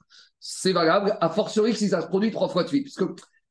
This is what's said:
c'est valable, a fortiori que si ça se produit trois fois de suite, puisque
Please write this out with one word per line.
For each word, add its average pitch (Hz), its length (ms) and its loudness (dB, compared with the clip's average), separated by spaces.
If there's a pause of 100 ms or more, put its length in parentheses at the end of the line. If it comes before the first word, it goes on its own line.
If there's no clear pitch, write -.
(400)
c'est - 320 -4
valable, 185 480 2
a 165 100 2
fortiori 214 440 0
que - 40 -2
si 208 120 0
ça 175 120 0
se 160 60 -6
produit 202 240 0
trois - 160 -2
fois 175 160 0
de - 60 -4
suite, 139 140 0
puisque - 200 -4 (480)